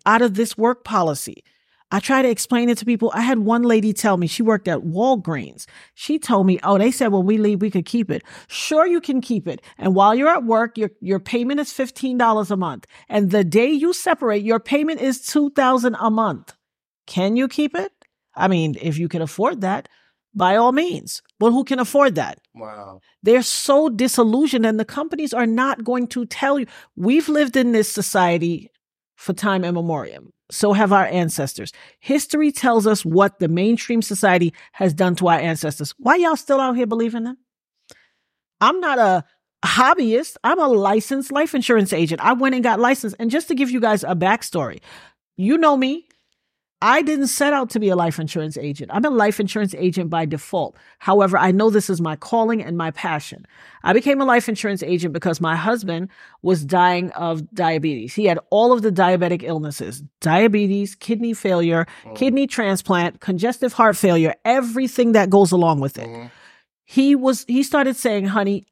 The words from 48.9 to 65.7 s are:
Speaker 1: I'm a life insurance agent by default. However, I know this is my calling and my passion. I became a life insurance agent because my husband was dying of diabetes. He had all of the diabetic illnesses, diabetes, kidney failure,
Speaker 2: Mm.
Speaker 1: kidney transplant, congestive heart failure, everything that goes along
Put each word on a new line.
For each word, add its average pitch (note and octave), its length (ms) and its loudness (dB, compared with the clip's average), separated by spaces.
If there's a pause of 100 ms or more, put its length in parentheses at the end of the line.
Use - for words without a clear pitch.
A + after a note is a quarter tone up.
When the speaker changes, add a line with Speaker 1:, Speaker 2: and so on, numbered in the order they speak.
Speaker 1:
I'm G#3 100 0
a D4+ 60 0
life G#3+ 320 2
insurance G3+ 340 -4
agent F3+ 340 -2
by E3 160 -2
default. D3+ 520 -6 (220)
However, G3 380 4
I F#3 140 4
know G#3 180 4
this G#3 200 2
is F3+ 100 -2
my D#3+ 160 -4
calling A3+ 480 -2
and E3+ 140 -8
my E3 140 -4
passion. - 540 -8 (380)
I - 80 2
became C4+ 300 2
a C4+ 40 0
life A#3+ 220 2
insurance G3+ 340 -4
agent E3+ 320 -2
because E3+ 280 -4
my E3 160 0
husband F#3 500 -4 (340)
was F3 220 0
dying F3+ 480 2
of E3 420 -6
diabetes. D#3 600 -4
He G#3 140 -2
had E3+ 120 2 (100)
all A3+ 220 4
of A#3+ 100 4
the G#3 120 0
diabetic F3+ 500 2
illnesses, D3 580 -8 (200)
diabetes, G3+ 760 2
kidney A3+ 380 -4
failure, E3+ 520 0 (200)
Speaker 2:
Mm. A2 100 -16
Speaker 1:
kidney C4+ 320 2
transplant, F#3+ 720 -2
congestive A#3 540 -4
heart A3 240 4
failure, E3 380 2 (100)
everything A#3+ 640 0
that G3+ 180 4
goes F#3+ 220 6
along E3 300 2